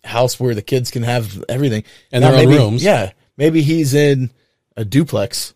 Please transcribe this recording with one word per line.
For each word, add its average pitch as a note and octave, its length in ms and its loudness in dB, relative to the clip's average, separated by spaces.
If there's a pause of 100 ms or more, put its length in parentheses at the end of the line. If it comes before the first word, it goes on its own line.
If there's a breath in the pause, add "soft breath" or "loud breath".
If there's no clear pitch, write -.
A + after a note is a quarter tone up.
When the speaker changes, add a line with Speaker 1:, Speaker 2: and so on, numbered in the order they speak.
Speaker 1:
house B2 320 -2
where B2 160 -4
the G#2 80 -8
kids B2+ 280 -4
can A#2+ 140 -6
have A2+ 440 -6
everything A#2+ 360 -2 (280 soft breath)
Speaker 2:
And B2 100 2
Speaker 1:
now D3+ 100 6
Speaker 2:
their D3 80 6
own D#3 80 6
Speaker 1:
maybe, D3 100 6
Speaker 2:
rooms. A#2 260 2
Speaker 1:
yeah, B2 280 0 (260)
maybe D#3+ 240 2
he's D3+ 320 0
in C#3+ 360 2 (460)
a A2+ 80 -6
duplex. G#2 720 -4